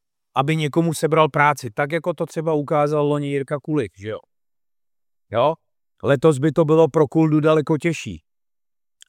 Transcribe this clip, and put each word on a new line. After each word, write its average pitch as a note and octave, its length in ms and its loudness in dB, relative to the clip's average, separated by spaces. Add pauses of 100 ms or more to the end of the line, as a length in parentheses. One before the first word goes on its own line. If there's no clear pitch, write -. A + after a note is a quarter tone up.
(360)
Aby C#3 200 0
někomu D#3+ 380 -2
sebral D#3 360 2
práci, C#3+ 440 0
tak D3 180 -4
jako E3 220 -4
to E3 120 -6
třeba D#3+ 280 -4
ukázal D3 540 0
loni D3 200 -2
Jirka C#3+ 320 -6
Kulik, D3 380 -4
že G2+ 120 -12
jo? G#2 100 -10 (1120)
Jo? C3 220 0 (500)
Letos C#3 340 2
by D3 140 0
to D#3+ 140 2
bylo D#3+ 220 4
pro D3+ 200 2
Kuldu D#3+ 320 2
daleko D#3 380 0
těžší. C3+ 460 -8 (840)